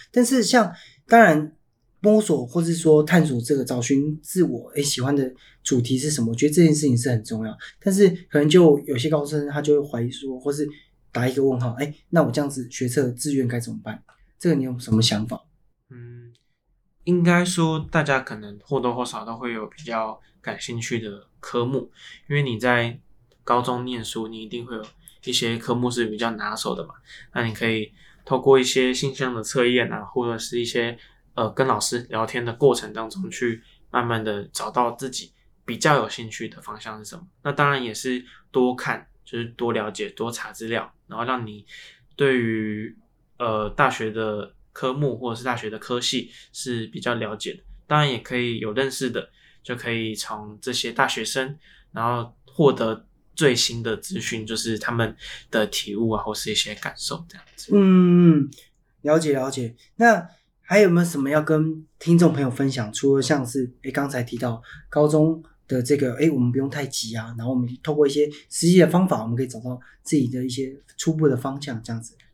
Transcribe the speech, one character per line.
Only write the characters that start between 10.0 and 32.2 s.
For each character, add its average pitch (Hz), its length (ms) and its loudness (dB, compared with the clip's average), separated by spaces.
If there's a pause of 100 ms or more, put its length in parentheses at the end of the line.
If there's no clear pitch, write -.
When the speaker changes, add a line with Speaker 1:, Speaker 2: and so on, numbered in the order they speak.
Speaker 1:
疑 120 80 -2
说， 131 300 -10
或 139 140 -4
是 147 160 -4 (420)
打 120 160 -2
一 127 80 -2
个 139 80 0
问 131 180 2
号， 120 200 -2
诶， 147 120 -4 (180)
那 170 120 4
我 123 80 2
这 147 100 -2
样 143 80 -2
子 131 220 -10
学 - 160 -4
测 123 240 0
志 131 220 -6
愿 131 160 0
该 120 100 -4
怎 117 140 -8
么 110 100 -10
办？ 107 180 -12 (380)
这 180 100 0
个 160 60 4
你 135 80 0
有 127 160 -6
什 120 160 -2
么 113 80 4
想 110 240 0
法？ - 180 -12 (460)
Speaker 2:
嗯， 120 420 -18 (680)
应 175 220 2
该 175 200 4
说 160 460 0
大 156 140 2
家 135 160 2
可 113 160 -12
能 104 260 -16
或 139 160 -2
多 120 160 0
或 123 100 -4
少 120 200 -10
都 113 120 -12
会 120 160 -8
有 110 140 -8
比 - 160 -20
较 110 380 -6 (200)
感 104 200 -10
兴 117 180 -8
趣 117 200 -4
的 104 300 -12 (120)
科 - 240 -2
目， 131 260 -4 (380)
因 143 80 -2
为 147 60 2
你 120 160 -4
在 120 420 0 (420)
高 120 200 2
中 123 240 -4
念 120 180 -8
书， 110 240 -8
你 110 140 -12
一 110 40 -14
定 120 200 -10
会 123 100 -12
有 107 80 -10 (400)
一 127 80 -6
些 117 240 -2
科 120 180 -4
目 123 160 0
是 117 140 -2
比 107 140 -6
较 117 140 -2
拿 107 220 -8
手 113 200 -6
的 80 120 -10
嘛。 - 80 -20 (380)
那 120 140 -2
你 110 80 -4
可 113 160 -2
以 110 200 -4 (360)
透 131 120 0
过 135 220 6
一 127 40 2
些 127 280 2
性 131 220 -4
向 127 200 -4
的 113 80 -6
测 123 220 0
验 120 260 2
啊， 107 140 -8
或 117 260 -4
者 113 80 -6
是 120 220 -6
一 117 40 -2
些 117 340 -4 (360)
呃， 120 160 -2
跟 135 160 0
老 113 120 2
师 120 320 -4
聊 110 140 -2